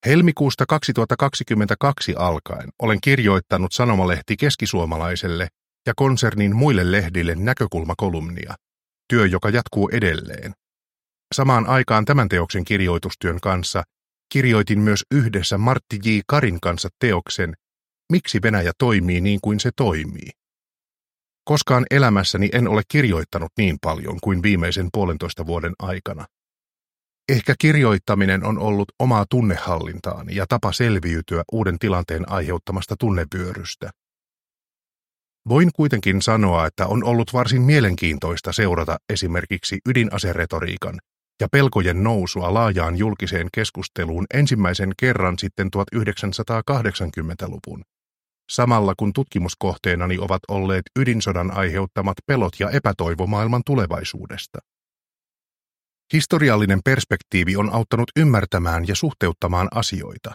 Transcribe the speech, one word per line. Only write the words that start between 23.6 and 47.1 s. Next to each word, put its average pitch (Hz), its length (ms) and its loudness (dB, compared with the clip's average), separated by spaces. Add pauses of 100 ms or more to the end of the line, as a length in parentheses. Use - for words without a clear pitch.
paljon 80 400 -4
kuin 90 220 -2
viimeisen 90 500 0
puolentoista 87 520 -4
vuoden 85 340 -4
aikana. 92 460 -8 (1040)
Ehkä 131 300 2
kirjoittaminen 101 840 4
on 107 140 -2
ollut 101 400 -2
omaa 117 300 2
tunnehallintaani 90 1080 -4
ja 98 140 -2
tapa 104 220 0
selviytyä 87 800 0
uuden 98 280 -2
tilanteen 90 520 -2
aiheuttamasta 90 680 -4
tunnevyörystä. 90 880 -4 (1600)
Voin 160 260 6
kuitenkin 104 460 2
sanoa, 92 460 4
että 90 200 -2
on 110 160 0
ollut 117 300 0
varsin 123 280 2
mielenkiintoista 90 920 2
seurata 82 440 0 (120)
esimerkiksi 90 720 -4 (100)
ydinaseretoriikan 90 1120 -2 (420)
ja 98 100 -2
pelkojen 101 520 2
nousua 95 500 -2
laajaan 90 440 0
julkiseen 95 560 -4
keskusteluun 92 800 -6
ensimmäisen 101 640 0
kerran 95 420 0
sitten 95 320 -4
tuhat 98 200 -2
yhdeksänsataakahdeksankymmentäluvun, 98 1900 -4 (680)